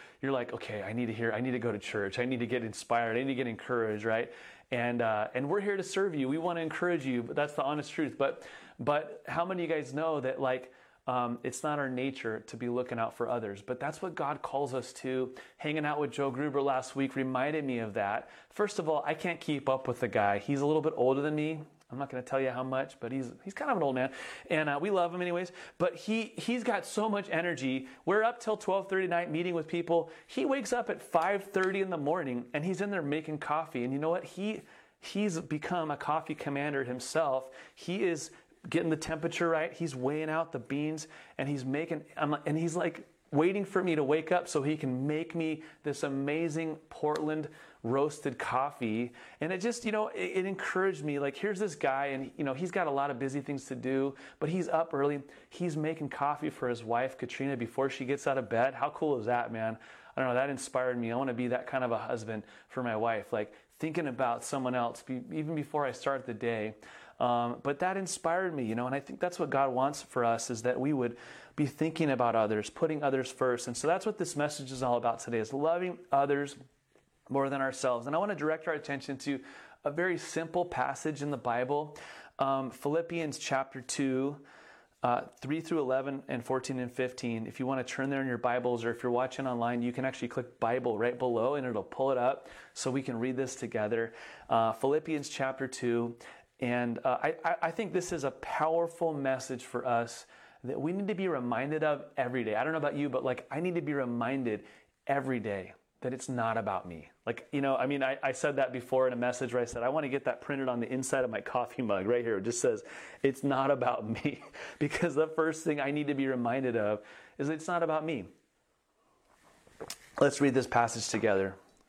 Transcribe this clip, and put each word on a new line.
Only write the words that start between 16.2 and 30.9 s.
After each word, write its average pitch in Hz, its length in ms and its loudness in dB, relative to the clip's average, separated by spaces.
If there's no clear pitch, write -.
Gruber 139 300 0
last 131 340 2
week 135 220 0
reminded 135 480 0
me 127 140 0
of 107 160 -2
that. 104 340 0
First 208 280 -2
of 170 80 0
all, 156 200 4
I 151 80 2
can't 170 260 -2
keep 139 300 0
up 131 180 2
with 120 120 0
the 120 80 2
guy. 101 280 4
He's 139 240 0
a 143 60 2
little 156 160 4
bit 156 120 2
older 135 280 4
than 151 120 0
me. 151 260 -2
I'm 127 80 -10
not 139 120 -4
gonna 127 120 -6
tell 135 160 0
you 131 120 2
how 123 120 -2
much, 131 380 -2
but 117 100 -4
he's, 131 220 -4
he's 196 120 -10
kind 294 160 -2
of 220 80 4
an 160 40 4
old 139 120 2
man. 127 160 2
And, 156 180 2
uh, 143 100 2
we 185 120 0
love 175 240 4
him 180 80 -2
anyways. 180 300 -2
But 170 160 2
he, 220 420 -2
he's 233 260 0
got 208 220 0
so 214 240 0
much 208 220 0
energy. 135 580 0
We're 202 200 6
up 233 160 2
till 214 180 0
twelve 190 320 0
thirty 190 160 2
night 170 240 2
meeting 175 240 0
with 156 120 0
people. 165 440 2
He - 180 -2
wakes 269 300 2
up 240 160 0